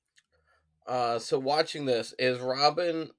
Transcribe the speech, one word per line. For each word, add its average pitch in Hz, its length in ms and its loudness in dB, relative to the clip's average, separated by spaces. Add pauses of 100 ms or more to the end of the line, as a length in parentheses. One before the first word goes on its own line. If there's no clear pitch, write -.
(840)
Uh, 120 340 0
so 139 200 -2
watching 147 460 0
this, 113 340 0
is 127 200 2
Robin, 151 800 0